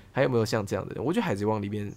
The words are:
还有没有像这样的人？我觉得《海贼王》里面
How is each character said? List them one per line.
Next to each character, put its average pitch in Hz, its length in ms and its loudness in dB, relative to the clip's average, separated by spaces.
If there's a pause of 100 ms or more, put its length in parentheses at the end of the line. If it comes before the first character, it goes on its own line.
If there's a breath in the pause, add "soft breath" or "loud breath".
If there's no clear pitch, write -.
(120)
还 131 120 2
有 143 60 4
没 120 80 4
有 110 80 4
像 107 200 0
这 104 100 -2
样 92 120 -2
的 - 80 -8
人？ 95 80 -6
我 151 100 0
觉 226 60 0
得 214 60 2
《海 143 100 0
贼 101 100 -2
王》 107 160 2
里 101 80 -4
面 104 280 -6